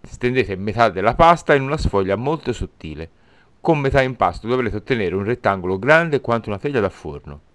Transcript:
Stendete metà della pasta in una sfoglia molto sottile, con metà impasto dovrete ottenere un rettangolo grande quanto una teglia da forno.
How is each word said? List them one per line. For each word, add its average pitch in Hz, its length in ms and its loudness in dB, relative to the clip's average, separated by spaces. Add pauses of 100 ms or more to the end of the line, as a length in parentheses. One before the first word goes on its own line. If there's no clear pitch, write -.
Stendete 120 520 -2
metà 107 360 2
della 98 240 0
pasta 165 400 4
in 139 80 2
una 143 160 -4
sfoglia 98 360 0
molto 131 380 -4
sottile, - 560 -10 (580)
con 156 140 2
metà 135 220 2
impasto 110 440 -2
dovrete 117 300 -2
ottenere 98 400 -2
un 98 80 -2
rettangolo 95 540 -2
grande 147 420 2
quanto 117 300 -4
una 101 80 -4
teglia 143 200 -2
da 98 100 2
forno. 71 520 -12 (140)